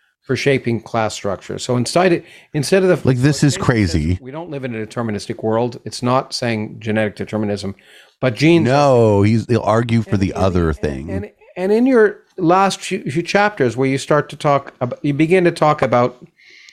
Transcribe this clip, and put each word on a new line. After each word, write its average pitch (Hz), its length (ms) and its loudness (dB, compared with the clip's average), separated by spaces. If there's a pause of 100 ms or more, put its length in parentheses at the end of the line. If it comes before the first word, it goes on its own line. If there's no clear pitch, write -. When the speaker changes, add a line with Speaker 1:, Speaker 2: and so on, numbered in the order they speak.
(200)
Speaker 1:
for - 160 -4
shaping 123 440 0
class 110 340 -4
structure. 98 440 -8
So 123 180 -4
instead, 170 480 0 (280)
instead 185 300 0
of 190 60 2
the - 180 0
Speaker 2:
Like, 127 120 2
this 143 260 2
is 139 100 2
Speaker 1:
it - 40 -6
says - 60 -6
Speaker 2:
crazy. 90 560 2
Speaker 1:
we 127 100 -16
don't 160 200 -12
live 139 140 -8
in 120 100 -8
a 110 100 -8
deterministic 110 580 -6
world. 113 420 -2
It's - 180 -12
not 127 300 0
saying 110 480 -6
genetic 107 340 -2
determinism, 101 640 -6 (440)
but 127 140 -2
genes. 160 300 4
Speaker 2:
No, 120 580 4
he's, 107 240 2
they'll 113 140 0
argue 113 420 0
for 98 100 -12
Speaker 1:
And, 98 80 2
Speaker 2:
the 95 120 0
Speaker 1:
and, - 100 -4
Speaker 2:
other 87 280 2
Speaker 1:
and, 76 80 -4
Speaker 2:
thing. 73 320 -6
Speaker 1:
and, 95 200 -8 (260)
and 190 160 -2
in 240 140 4
your 220 380 4 (120)
last 185 440 2
few, - 300 -8
few 160 120 -2
chapters 180 540 0
where 135 120 0
you 135 80 0
start 147 340 0
to 143 60 -16
talk 143 440 0
ab-, 123 220 -6
you 143 120 -2
begin 165 300 2
to 165 80 4
talk 151 300 2
about 123 440 0 (460)